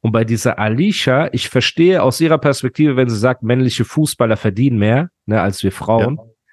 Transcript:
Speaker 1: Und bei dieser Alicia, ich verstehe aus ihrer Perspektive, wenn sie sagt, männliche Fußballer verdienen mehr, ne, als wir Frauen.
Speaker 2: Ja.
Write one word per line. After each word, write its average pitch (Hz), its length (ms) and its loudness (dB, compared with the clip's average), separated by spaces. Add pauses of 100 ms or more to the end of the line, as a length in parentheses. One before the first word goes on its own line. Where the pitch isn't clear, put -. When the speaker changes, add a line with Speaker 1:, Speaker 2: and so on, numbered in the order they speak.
Speaker 1:
Und 113 100 0
bei 113 120 2
dieser 113 360 -2
Alicia, 135 720 0
ich - 160 -6
verstehe 165 540 2
aus - 180 0
ihrer 160 160 2
Perspektive, 139 580 0
wenn 127 140 2
sie 110 80 -2
sagt, 123 240 0
männliche 120 440 0
Fußballer 123 520 -2
verdienen 117 400 0
mehr, 117 320 0 (160)
ne, 107 160 0
als 95 220 -4
wir 95 80 0
Frauen. 113 460 -2
Speaker 2:
Ja. - 60 -16 (300)